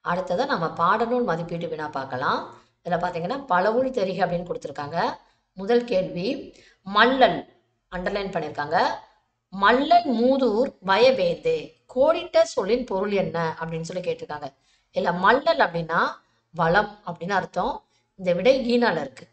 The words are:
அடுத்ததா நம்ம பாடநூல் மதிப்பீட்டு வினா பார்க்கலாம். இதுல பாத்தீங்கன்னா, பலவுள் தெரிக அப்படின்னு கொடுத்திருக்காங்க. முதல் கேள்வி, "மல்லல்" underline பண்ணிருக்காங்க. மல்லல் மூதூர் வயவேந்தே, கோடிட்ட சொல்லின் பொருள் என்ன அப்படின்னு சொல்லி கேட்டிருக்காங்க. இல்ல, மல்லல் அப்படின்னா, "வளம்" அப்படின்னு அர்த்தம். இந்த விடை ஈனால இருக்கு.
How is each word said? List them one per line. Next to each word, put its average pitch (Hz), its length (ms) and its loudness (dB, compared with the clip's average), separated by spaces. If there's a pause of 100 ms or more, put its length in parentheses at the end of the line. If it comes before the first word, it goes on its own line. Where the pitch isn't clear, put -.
அடுத்ததா 180 460 -2
நம்ம 175 160 -2 (140)
பாடநூல் 226 480 0
மதிப்பீட்டு 165 420 -6
வினா 156 180 -6
பார்க்கலாம். 143 520 -4 (400)
இதுல 175 220 -4
பாத்தீங்கன்னா, 180 360 -4 (140)
பலவுள் 226 360 2 (100)
தெரிக 185 260 -2
அப்படின்னு 175 240 -4
கொடுத்திருக்காங்க. 160 500 -8 (580)
முதல் 233 340 2
கேள்வி, 175 360 -2 (600)
"மல்லல்" 220 520 4 (540)
underline 190 420 -4
பண்ணிருக்காங்க. 151 440 -4 (760)
மல்லல் 277 640 4
மூதூர் 254 520 2 (200)
வயவேந்தே, 175 680 2 (360)
கோடிட்ட 330 500 2
சொல்லின் 233 460 -2
பொருள் 202 320 -2
என்ன 165 160 -4 (220)
அப்படின்னு 165 300 -8
சொல்லி 180 160 -8
கேட்டிருக்காங்க. 151 440 -8 (460)
இல்ல, 180 120 0 (160)
மல்லல் 269 420 4
அப்படின்னா, 170 360 -2 (520)
"வளம்" 175 380 2 (140)
அப்படின்னு 180 320 -4
அர்த்தம். 190 360 -4 (440)
இந்த 185 180 -2
விடை 240 180 4 (200)
ஈனால 214 320 2
இருக்கு. - 260 -16